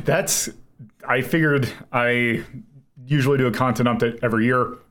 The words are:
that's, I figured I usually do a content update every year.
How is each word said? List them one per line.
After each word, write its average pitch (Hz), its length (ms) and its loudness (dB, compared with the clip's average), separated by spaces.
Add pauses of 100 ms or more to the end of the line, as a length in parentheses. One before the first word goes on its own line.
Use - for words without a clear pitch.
that's, - 440 -2 (580)
I 131 160 2
figured 143 500 2 (200)
I 120 500 0 (640)
usually 139 320 2
do 127 80 2
a 117 60 0
content 120 360 0
update 117 360 -2
every 110 200 2
year. 123 320 0 (140)